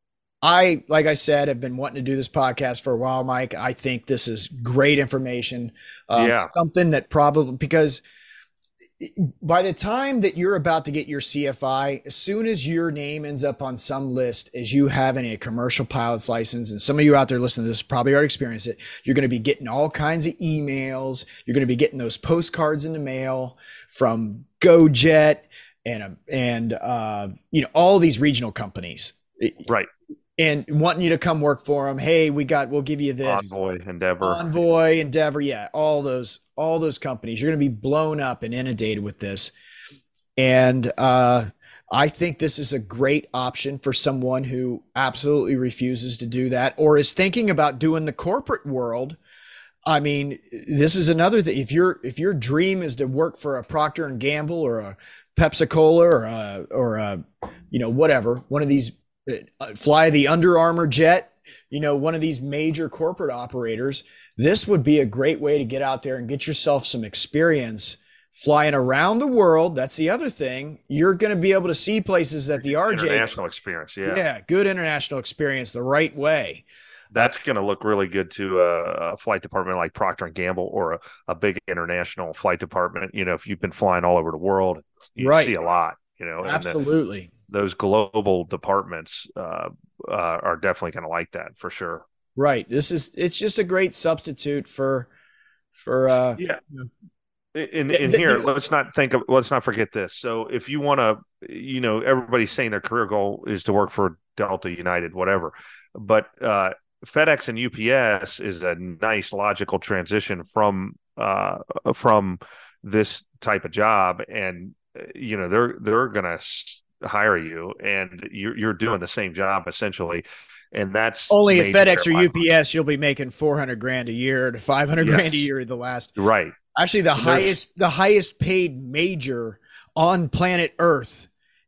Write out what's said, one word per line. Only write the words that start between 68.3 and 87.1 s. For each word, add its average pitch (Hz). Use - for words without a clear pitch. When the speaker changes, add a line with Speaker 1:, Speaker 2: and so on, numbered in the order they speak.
Speaker 1:
flying 147
around 139
the 269
world. 175
That's 131
the 160
other 254
thing. 139
You're 170
gonna 208
be 190
able 180
to 170
see 220
places 156
that 143
the 139
R 196
J. 165
Speaker 2:
International 107
experience, 82
yeah. 95
Speaker 1:
Yeah, 147
good 190
international 156
experience 131
the 120
right 143
way. 139
Speaker 2:
That's 117
gonna 107
look 101
really 101
good 92
to 95
a, 85
a 104
flight 101
department 92
like 82
Procter 92
and 82
Gamble 90
or 85
a, 85
a 90
big 92
international 87
flight 90
department. 90
You 95
know, 90
if -
you've 98
been 87
flying 90
all 87
over 82
the 80
world, 92
you 127
Speaker 1:
Right. 151
Speaker 2:
see 110
a 82
lot, 85
you 87
know, 82
and 95
the, 151
Speaker 1:
Absolutely. 147